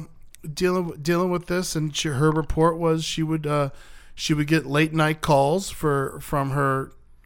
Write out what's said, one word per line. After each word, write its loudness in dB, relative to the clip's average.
dealing, 0
dealing 2
with -4
this, -2
and -2
she, -2
her 2
report 2
was 0
she -4
would, -2
uh, 0
she 0
would 0
get 2
late 2
night 2
calls 2
for, -2
from -2
her, 0